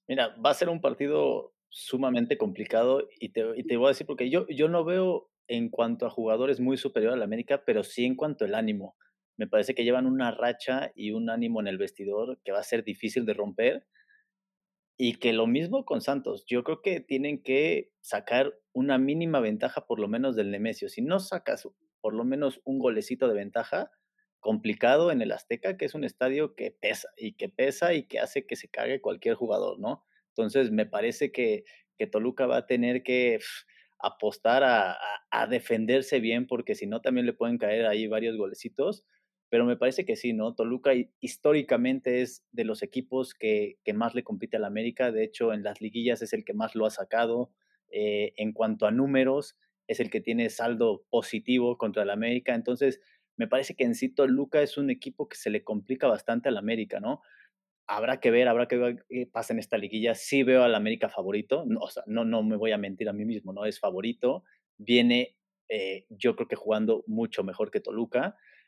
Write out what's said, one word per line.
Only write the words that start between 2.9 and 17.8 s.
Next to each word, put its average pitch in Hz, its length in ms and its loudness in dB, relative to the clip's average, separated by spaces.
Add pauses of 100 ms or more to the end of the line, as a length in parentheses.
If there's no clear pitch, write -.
y 95 120 -8
te, 113 120 -2 (100)
y 113 100 -8
te 117 120 -2
voy 123 100 4
a - 40 8
decir 135 160 -2
porque 127 240 -2
yo, 175 180 2
yo 151 200 2
no 170 160 2
veo 180 460 0 (160)
en 117 220 -2
cuanto 117 380 -2
a 113 40 -4
jugadores 117 480 0
muy 127 200 0
superior 117 340 0
al 123 100 -2
América, 113 440 -2
pero 107 180 2
sí - 220 -2
en 127 100 2
cuanto 151 300 -2
al 101 80 -2
ánimo, 107 420 -2 (440)
me 107 80 -4
parece 107 260 2
que 120 100 0
llevan 123 200 4
una 131 280 2
racha 120 640 -2
y 107 180 -6
un 113 180 -2
ánimo 113 320 -2
en 104 40 -2
el 95 120 -4
vestidor 101 680 -4
que - 80 -6
va 101 60 0
a - 40 -4
ser 113 220 -2
difícil 110 400 -4
de 107 80 -2
romper. 107 540 -2 (1120)
Y 120 160 0
que 120 180 0
lo 113 140 2
mismo 170 400 0
con - 160 -4
Santos, 131 440 -4
yo 120 160 0
creo 156 200 -4
que 180 180 0
tienen 139 420 -4
que 147 480 0 (120)